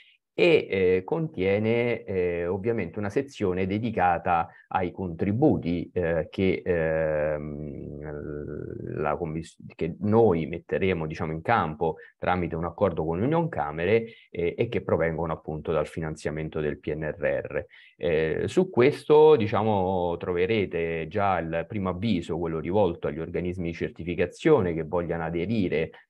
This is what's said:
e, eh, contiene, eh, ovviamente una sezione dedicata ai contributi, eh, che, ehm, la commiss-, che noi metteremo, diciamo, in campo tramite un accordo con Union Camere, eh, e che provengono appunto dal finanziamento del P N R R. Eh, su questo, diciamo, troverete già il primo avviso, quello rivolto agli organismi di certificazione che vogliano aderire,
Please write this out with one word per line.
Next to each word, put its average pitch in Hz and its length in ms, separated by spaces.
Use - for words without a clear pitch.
e, 165 300
eh, 92 340
contiene, 117 1040
eh, 87 420
ovviamente 98 520
una 101 100
sezione 98 580
dedicata 90 800
ai 95 220
contributi, 92 1040
eh, 82 340
che, 95 340
ehm, 76 2500
la 76 160
commiss-, 80 400
che 82 260
noi 104 440
metteremo, 82 640
diciamo, 80 260
in 80 80
campo 82 560
tramite 87 360
un 85 120
accordo 85 400
con 85 160
Union 160 260
Camere, 87 600
eh, 85 300
e 120 100
che 95 140
provengono 82 500
appunto 78 400
dal 76 140
finanziamento 78 760
del 73 200
P 78 140
N 78 100
R 73 140
R. 69 460
Eh, 85 480
su 185 240
questo, 147 680
diciamo, 95 800
troverete 87 920
già 98 300
il 82 280
primo 98 220
avviso, 90 480
quello 82 220
rivolto 85 500
agli 73 120
organismi 85 500
di 85 40
certificazione 85 1000
che 80 100
vogliano 85 400
aderire, 85 680